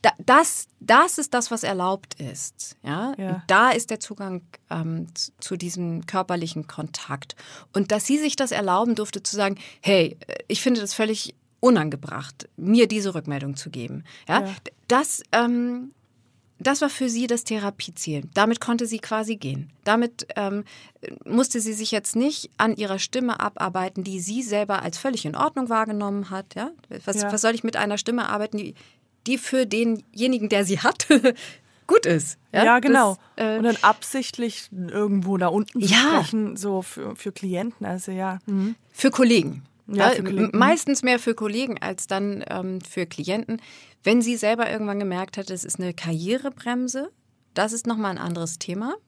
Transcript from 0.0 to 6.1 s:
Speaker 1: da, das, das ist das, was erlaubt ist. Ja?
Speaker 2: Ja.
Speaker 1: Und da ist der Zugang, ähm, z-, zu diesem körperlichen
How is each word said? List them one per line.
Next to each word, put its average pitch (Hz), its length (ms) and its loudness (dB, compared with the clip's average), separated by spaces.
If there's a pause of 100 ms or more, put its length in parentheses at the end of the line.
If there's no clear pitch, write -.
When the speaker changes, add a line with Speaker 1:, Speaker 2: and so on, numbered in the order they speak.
Speaker 1:
da, 226 80 6 (140)
das, - 440 4 (120)
das 294 380 4
ist 285 160 -4
das, 240 160 0
was 233 140 -4
erlaubt 190 560 -2
ist. - 640 -12
Ja? 220 340 -6
Speaker 2:
Ja. 190 160 -6
Speaker 1:
Und 180 140 -8
da 247 220 8
ist 233 200 0
der 220 80 -4
Zugang, 190 440 -10 (280)
ähm, 165 440 -4
z-, - 260 -6
zu - 160 -6
diesem 175 500 -6
körperlichen 170 640 -4